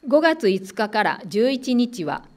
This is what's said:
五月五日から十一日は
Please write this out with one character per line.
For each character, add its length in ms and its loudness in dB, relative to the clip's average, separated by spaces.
五 80 6
月 300 2
五 240 -4
日 160 -2
か 140 0
ら 200 -2
十 260 0
一 240 -2
日 300 0
は 220 -6